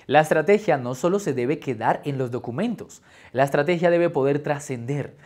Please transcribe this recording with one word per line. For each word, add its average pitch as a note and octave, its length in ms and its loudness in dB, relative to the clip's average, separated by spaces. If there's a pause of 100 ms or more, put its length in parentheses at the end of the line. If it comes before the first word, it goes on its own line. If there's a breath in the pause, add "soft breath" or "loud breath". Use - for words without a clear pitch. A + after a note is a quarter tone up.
La C#3 140 6
estrategia D#3+ 580 4
no B2 160 -6
solo F3+ 240 0
se F#3+ 160 -4
debe B2 240 -2
quedar C3 480 -2
en C3+ 140 -4
los C3 100 -2
documentos, B2+ 720 -8 (300 loud breath)
la B2+ 120 2
estrategia D3+ 460 2
debe E3+ 220 4
poder C#3+ 320 0
trascender C#3 840 -6